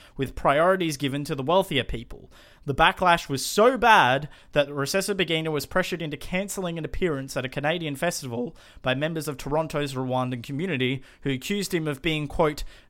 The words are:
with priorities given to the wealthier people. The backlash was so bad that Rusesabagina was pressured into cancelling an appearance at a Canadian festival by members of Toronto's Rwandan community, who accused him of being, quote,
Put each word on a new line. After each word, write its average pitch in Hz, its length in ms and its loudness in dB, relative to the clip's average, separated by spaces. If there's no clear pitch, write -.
with 135 180 -4
priorities 165 600 2
given 143 280 -2
to 160 100 -4
the 135 80 -6
wealthier 160 420 2
people. - 440 -10
The 143 100 -2
backlash 170 540 4
was 135 160 -2
so 240 320 4
bad 151 500 6
that 143 160 4
Rusesabagina 160 840 -2
was 147 160 -2
pressured 180 340 -2
into 151 160 -6
cancelling 185 600 -4
an 156 40 -6
appearance 143 540 -2
at 127 80 -2
a 127 40 -6
Canadian 151 460 -2
festival 131 580 -4
by 127 140 0
members 156 340 -4
of 131 80 -8
Toronto's 147 560 -2
Rwandan 127 500 -2
community, 135 600 -2
who 139 100 -2
accused 185 440 -2
him 160 120 -2
of 147 140 -6
being, 156 260 -2
quote, 151 360 0